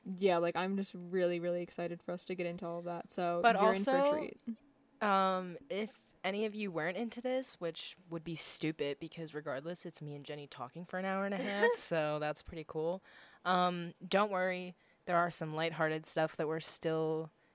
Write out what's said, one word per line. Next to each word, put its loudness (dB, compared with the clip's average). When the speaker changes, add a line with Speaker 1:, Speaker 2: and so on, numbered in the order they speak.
Speaker 1:
yeah, 6
like, 2
I'm 0
just -4
really, 0
really 0
excited -6
for -6
us -4
to -4
get -2
into -4
all -4
of -10
that. -8
So 0
Speaker 2:
But 8
Speaker 1:
you're 8
in 4
for 2
a 6
Speaker 2:
also, 4
Speaker 1:
treat. -6
Speaker 2:
um, 2
if -2
any 0
of -4
you -2
weren't -2
into -6
this, -2
which -6
would -6
be -4
stupid 0
because -10
regardless, -6
it's -10
me -8
and -14
Jenny -10
talking -10
for -8
an -2
hour 0
and -2
a -4
half, 2
Speaker 1:
<laughs> 2
Speaker 2:
so 0
that's -2
pretty -10
cool. -4
Um, 2
don't 4
worry, -2
there 4
are 6
some -2
lighthearted 0
stuff 2
that 0
we're 0
still 0